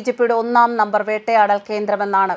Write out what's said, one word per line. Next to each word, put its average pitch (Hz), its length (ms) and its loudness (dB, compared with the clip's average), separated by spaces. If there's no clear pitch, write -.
ജെ 247 100 -2
പിയുടെ 233 240 0
ഒന്നാം 240 380 2
നമ്പർ 208 300 0
വേട്ടയാടൽ 214 500 0
കേന്ദ്രമെന്നാണ് 202 680 0